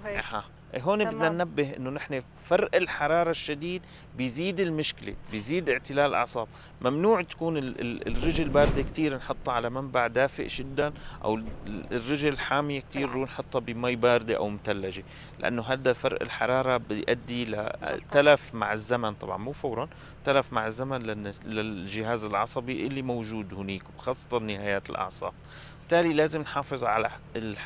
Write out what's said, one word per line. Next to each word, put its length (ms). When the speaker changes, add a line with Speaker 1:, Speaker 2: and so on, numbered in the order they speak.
Speaker 1:
هيك. 120
Speaker 2:
أها. 260
هون 220
بدنا 120
Speaker 1:
تمام. 220
Speaker 2:
ننبه 440
إنه 120
نحن 320
فرق 260
الحرارة 540
الشديد 520
بيزيد 420
المشكلة، 560
بيزيد 380
اعتلال 400
الأعصاب. 380
ممنوع 400
تكون 360
ال-، 240
ال-، 260
الرجل 420
باردة 320
كتير 340
نحطها 380
على 160
منبع 380
دافئ 400
جدًا، 460
أو 120
ال-، 100
الرجل 460
حامية 420
كتير 300
Speaker 3:
نعم. 140
Speaker 2:
نحطها 360
بمي 360
باردة 420
أو 120
مثلجة، 540
لأنه 240
هذا 300
فرق 280
الحرارة 560
بيؤدي 680
Speaker 3:
بالضبط. 380
Speaker 2:
لتلف 720
مع 200
الزمن، 400
طبعًا 240
مو 140
فورًا، 360
تلف 280
مع 140
الزمن 340
للنس-، 440
للجهاز 760
العصبي 640
اللي 140
موجود 520
هنيك، 300
وخاصة 420
نهايات 500
الأعصاب. 440
بالتالي 320
لازم 280
نحافظ 420
على 260
ال-، 300